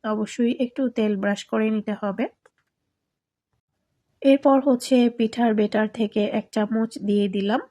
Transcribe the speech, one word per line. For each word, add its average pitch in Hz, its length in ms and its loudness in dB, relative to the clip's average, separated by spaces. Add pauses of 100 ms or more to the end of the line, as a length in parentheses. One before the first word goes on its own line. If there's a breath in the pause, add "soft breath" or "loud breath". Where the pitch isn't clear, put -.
অবশ্যই 220 560 -2
একটু 247 300 -4
তেল 214 280 0
ব্রাশ 202 280 -2
করে 220 240 -2
নিতে 214 240 -4
হবে। 202 320 -4 (2000)
এরপর 277 400 4
হচ্ছে 262 340 2 (140)
পিঠার 233 440 0
বেটার 214 400 0
থেকে 214 280 -2 (100)
এক 214 200 -4
চামচ 220 400 -2 (100)
দিয়ে 202 280 0
দিলাম। 208 420 -2